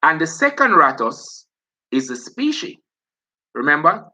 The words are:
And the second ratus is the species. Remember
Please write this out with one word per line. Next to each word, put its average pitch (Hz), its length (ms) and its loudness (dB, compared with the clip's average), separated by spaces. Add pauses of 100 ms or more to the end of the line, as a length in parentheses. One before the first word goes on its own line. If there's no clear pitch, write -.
And 160 180 2
the 165 60 -2
second 277 480 0
ratus 135 720 0 (440)
is 131 160 -2
the 123 80 -8
species. - 640 -6 (760)
Remember 147 600 0